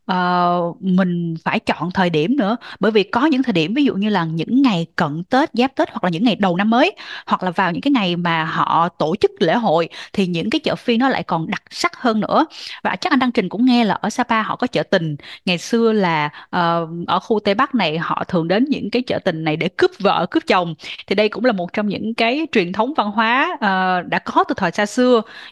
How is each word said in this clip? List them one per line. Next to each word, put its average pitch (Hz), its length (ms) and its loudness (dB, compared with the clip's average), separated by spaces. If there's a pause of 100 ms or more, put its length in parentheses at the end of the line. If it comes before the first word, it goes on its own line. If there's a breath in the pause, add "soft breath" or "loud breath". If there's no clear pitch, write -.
ờ, 180 560 2 (200)
mình 180 540 0 (100)
phải 165 160 0
chọn - 340 -4
thời 180 160 2
điểm 170 260 0
nữa, 226 200 -2 (240 loud breath)
bởi 208 120 2
vì 214 100 4
có 240 240 0
những 269 160 2
thời 247 100 0
điểm 165 220 0
ví 294 100 2
dụ 247 100 2
như 202 140 -2
là 196 160 0
những 165 380 0
ngày 185 240 2 (100)
cận 160 340 -2
Tết, 277 220 2
giáp 247 240 0
Tết 320 140 0
hoặc - 140 -6
là 180 60 0
những 170 140 -2
ngày 226 120 2
đầu 185 200 0
năm 208 140 0
mới, 277 220 4 (340 loud breath)
hoặc - 160 0
là 185 80 -2
vào 175 220 0
những - 100 -4
cái 294 80 0
ngày 196 260 2
mà 170 280 0
họ 160 440 0
tổ 160 320 -2
chức 392 100 4 (120)
lễ 165 120 4
hội 170 340 2 (240 loud breath)
thì 196 140 0
những 175 240 -2
cái 320 140 0
chợ 165 120 0
phiên 233 240 0
nó 269 80 2
lại - 140 0
còn 165 280 -4
đặc 170 200 -4
sắc - 300 -4
hơn 220 200 0
nữa. 240 260 2 (360 loud breath)
Và - 140 -4
chắc 359 160 -2
anh 269 60 4
Đăng 247 140 2
Trình 196 160 0
cũng 214 160 -2
nghe 240 200 6
là 190 100 2
ở - 160 -2
Sapa 226 320 0
họ - 140 -4
có 247 100 -2
chợ 156 160 -2
tình. 160 340 0 (280 loud breath)
Ngày 180 140 -2
xưa 226 340 2
là, 165 380 0 (200 loud breath)
ờ, 170 360 0 (200)
ở 233 140 0
khu 214 200 0
Tây 202 140 0
Bắc 262 200 0
này 165 240 0
họ - 300 -4
thường 165 200 0
đến 202 200 4
những 220 220 -4
cái 247 120 0
chợ - 160 -4
tình 160 260 -2
này 156 120 0
để 160 120 -4
cướp - 300 2
vợ, 175 320 2
cướp 330 160 0
chồng. 175 280 0 (320 loud breath)
Thì - 80 -2
đây 214 140 2
cũng 214 160 -4
là 247 80 2
một 180 200 -4
trong 214 160 -2
những 214 260 -6
cái 247 380 -2
truyền 180 200 0
thống 226 240 -2
văn 214 140 0
hóa, 240 500 0
ờ, 185 420 0
đã 175 160 -4
có - 300 0
từ 285 100 -2
thời 180 120 0
xa 208 160 -2
xưa. 247 360 2 (300 loud breath)